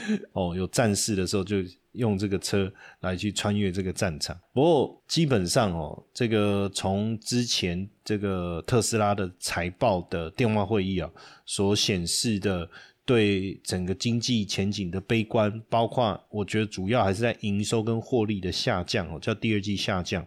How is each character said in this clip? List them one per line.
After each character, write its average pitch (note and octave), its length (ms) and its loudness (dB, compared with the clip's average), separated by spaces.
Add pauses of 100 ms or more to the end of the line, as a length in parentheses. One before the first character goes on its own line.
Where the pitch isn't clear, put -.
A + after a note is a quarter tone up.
(340)
哦， F2+ 200 0
有 F#2 140 -2
战 A2 260 2
事 G2+ 220 0
的 F#2 100 2
时 F#2 120 0
候 F#2+ 60 2
就 G2+ 120 -2 (380)
用 G#2+ 240 0
这 G2+ 120 0
个 F#2+ 100 0
车 G2 320 0 (300)
来 F#2 160 -4
去 G2+ 160 -2
穿 G#2 240 0
越 G2+ 120 2
这 F#2 140 -2
个 F#2 80 -2
战 E2+ 260 -2
场？ - 160 -6 (200)
不 B2 80 2
过 D3+ 480 2
基 E3+ 160 2
本 A2+ 200 2
上 G2 280 2
哦， D#2+ 280 -6 (120)
这 A#2+ 160 0
个 G2+ 440 2
从 G#2 460 -2
之 B2 260 0
前 F#2 400 -2 (160)
这 G#2+ 160 -2
个 F2+ 480 -2
特 A#2+ 160 2
斯 A2+ 160 0
拉 G#2 160 4
的 F#2+ 160 -2 (120)
财 F2 300 -4
报 G2 380 2
的 E2 220 -4
电 A#2+ 180 0
话 G#2+ 160 2
会 G2+ 200 0
议 F#2+ 140 0
啊， D#2 100 -4 (360)
所 G2+ 300 2
显 F#2 320 0
示 G#2+ 320 0
的 F2+ 300 -2 (360)
对 G2+ 560 2
整 F#2 240 -4
个 F#2 80 0
经 A#2 240 0
济 A2+ 280 0
前 G2 260 -2
景 G2+ 180 -4
的 F#2 120 -4
悲 A2+ 200 2
观， G#2+ 460 0
包 A#2 180 2
括 A2 320 0 (120)
我 G#2 160 -4
觉 G#2+ 160 0
得 A2 40 0
主 F#2+ 220 -6
要 A#2 160 4
还 G2 100 4
是 G2 80 -4
在 A#2 200 0
营 G2+ 200 0
收 G#2+ 220 0
跟 A2+ 160 0
获 A2+ 240 2
利 G#2+ 160 0
的 F#2 100 -4
下 F#2 360 0
降 G2 280 -2
哦， D#2 60 -10
叫 A2 160 -2
第 A2 200 0
二 G#2 40 2
季 G2 160 -2
下 F#2 260 -2
降， F#2 260 -4